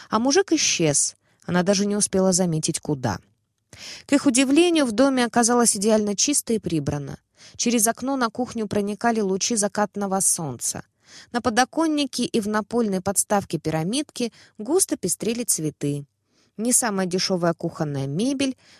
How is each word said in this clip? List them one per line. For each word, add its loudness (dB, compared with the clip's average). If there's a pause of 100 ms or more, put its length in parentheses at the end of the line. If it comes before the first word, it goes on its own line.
(100)
А 0
мужик 2
исчез, 0 (300)
она 2
даже 2
не -2
успела 2
заметить, 0
куда. -4 (880)
К -10
их 4
удивлению, 4
в -2
доме 4
оказалось 4
идеально 2
чисто 0
и 2
прибрано. -4 (380)
Через 2
окно -2
на 0
кухню -6
проникали 0
лучи 0
закатного -2
солнца. -4 (480)
На -4
подоконнике 0
и -2
в -4
напольной -2
подставке -2
пирамидки -4 (260)
густо 0
пестрели -4
цветы. -4 (500)
Не -2
самая 0
дешёвая 0
кухонная -6
мебель, -2 (240)